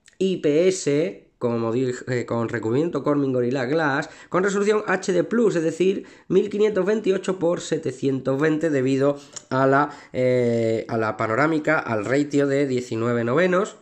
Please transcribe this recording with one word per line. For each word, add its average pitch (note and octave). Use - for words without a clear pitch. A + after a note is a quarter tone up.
I F#3
P D#3+
S, F3+
como A#2
dije, B2
con A#2
recubrimiento B2
Corning C#3+
Gorilla B2
Glass, C#3+
con F3+
resolución G3+
H F#3+
D E3+
plus, G#3
es E3
decir, F#3
mil G3+
quinientos G3+
veintiocho F#3+
por E3
setecientos C3+
veinte D#3
debido C3+
a C3
la, C3
eh, A#2+
a A#2+
la A2
panorámica, D3+
al G#2+
ratio C#3+
de C#3
diecinueve A#2+
novenos. F3+